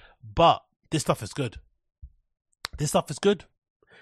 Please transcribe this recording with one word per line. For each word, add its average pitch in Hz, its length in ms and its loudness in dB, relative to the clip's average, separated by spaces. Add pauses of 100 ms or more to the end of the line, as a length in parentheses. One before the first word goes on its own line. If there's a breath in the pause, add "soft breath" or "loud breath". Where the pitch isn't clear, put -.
(220 loud breath)
But 113 400 4 (280)
this - 120 0
stuff - 200 -2
is 101 100 -10
good. 127 260 -6 (1200)
This 147 120 -4
stuff - 200 0
is - 80 -8
good. 202 260 2 (580 loud breath)